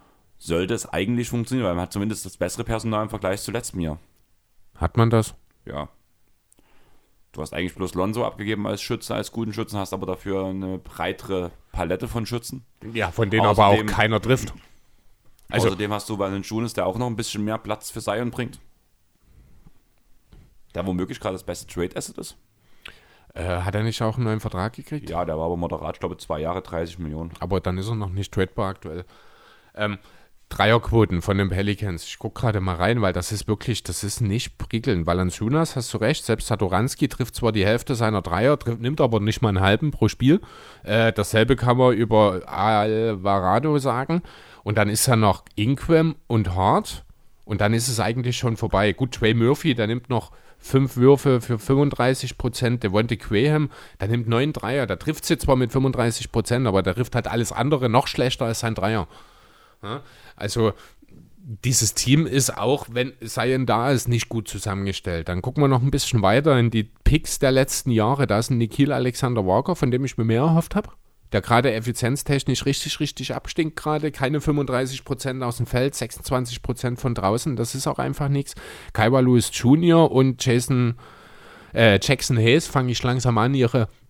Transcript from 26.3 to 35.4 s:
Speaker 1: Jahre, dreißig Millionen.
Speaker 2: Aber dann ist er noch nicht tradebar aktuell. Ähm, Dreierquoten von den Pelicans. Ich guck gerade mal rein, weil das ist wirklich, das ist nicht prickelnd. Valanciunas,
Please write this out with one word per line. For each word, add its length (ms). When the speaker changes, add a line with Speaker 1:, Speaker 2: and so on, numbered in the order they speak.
Speaker 1:
Jahre, 220
dreißig 360
Millionen. 400
Speaker 2:
Aber 220
dann 160
ist 120
er 60
noch 160
nicht 220
tradebar 380
aktuell. 340
Ähm, 240
Dreierquoten 760
von 160
den 100
Pelicans. 560
Ich 140
guck 160
gerade 260
mal 140
rein, 280
weil 100
das 180
ist 160
wirklich, 380
das 180
ist 180
nicht 380
prickelnd. 480
Valanciunas, 720